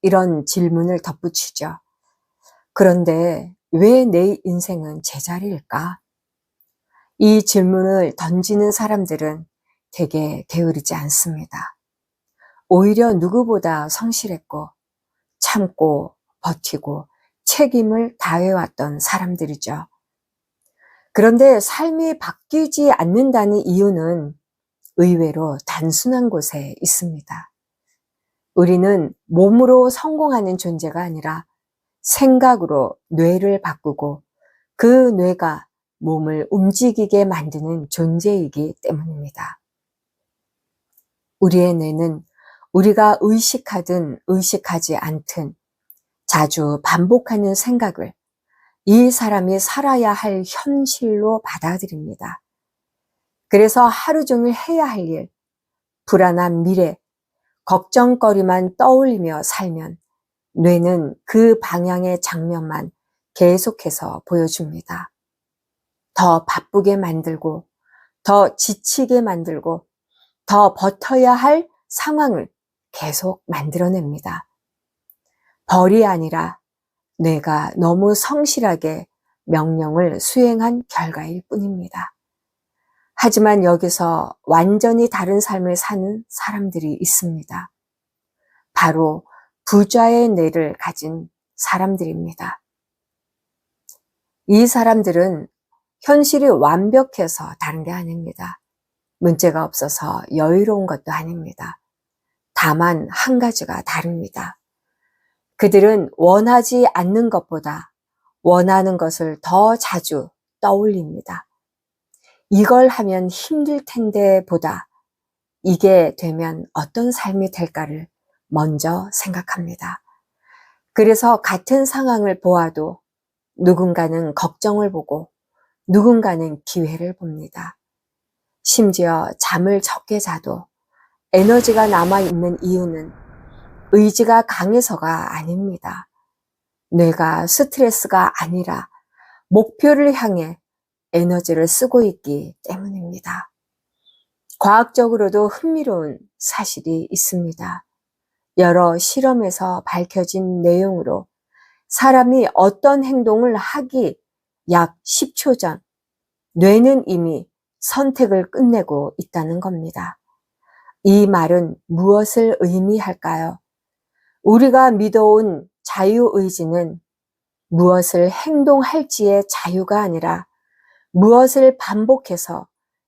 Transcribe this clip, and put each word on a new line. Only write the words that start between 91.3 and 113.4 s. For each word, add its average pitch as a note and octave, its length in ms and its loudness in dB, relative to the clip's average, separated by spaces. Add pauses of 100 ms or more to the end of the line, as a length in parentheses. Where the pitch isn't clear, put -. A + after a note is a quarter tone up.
사람들입니다. E3+ 1040 -6 (1900)
이 G#3+ 200 6
사람들은 F#3+ 800 0 (560)
현실이 C#4+ 460 4
완벽해서 F#3 1120 2
다른 D#3+ 240 -8
게 E3+ 80 -10
아닙니다. F3 680 -14 (580)
문제가 E3 460 2
없어서 - 580 -8 (140)
여유로운 F#3+ 500 2
것도 D#3 260 -8
아닙니다. E3 680 -12 (720)
다만 D#3+ 580 0
한 C4 280 -2
가지가 - 440 -4
다릅니다. E3+ 760 -10 (960)
그들은 G3+ 600 4
원하지 A#3 800 4
않는 G#3+ 360 0
것보다 E3 600 -8 (500)
원하는 F#3 560 4
것을 D#3+ 420 -6
더 G#3 360 2
자주 E3 520 -6 (320)
떠올립니다. G3 840 -2 (1040)
"이걸 B3 380 6
하면 F#3+ 400 -2
힘들 D4 580 -4